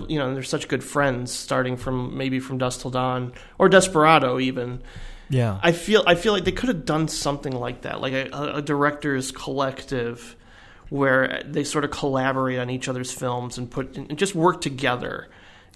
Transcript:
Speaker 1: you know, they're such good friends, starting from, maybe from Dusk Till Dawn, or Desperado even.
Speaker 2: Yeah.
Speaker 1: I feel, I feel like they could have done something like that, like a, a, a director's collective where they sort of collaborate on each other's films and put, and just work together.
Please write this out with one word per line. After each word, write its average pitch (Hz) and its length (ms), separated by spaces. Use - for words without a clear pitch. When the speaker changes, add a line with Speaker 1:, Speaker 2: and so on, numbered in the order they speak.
Speaker 1:
you 156 120
know, 131 160
they're 131 80
such 151 240
good 127 160
friends, 127 480
starting 127 440
from, 127 400
maybe 135 240
from 131 200
Dusk 127 220
Till 127 100
Dawn, 127 420
or 185 100
Desperado 160 720
even. 127 440
Speaker 2:
Yeah. 117 360
Speaker 1:
I 170 80
feel, 202 340
I 175 80
feel 208 200
like 185 100
they 185 80
could 247 180
have 165 160
done 156 220
something 143 480
like 123 260
that, - 180
like 131 140
a, 131 180
a, 143 260
a 147 40
director's 143 720
collective 135 1040
where 135 580
they 147 160
sort 143 200
of 143 60
collaborate 131 680
on 123 100
each 127 180
other's 127 240
films 123 460
and 123 140
put, 131 260
and 139 220
just 190 160
work 170 260
together. 127 680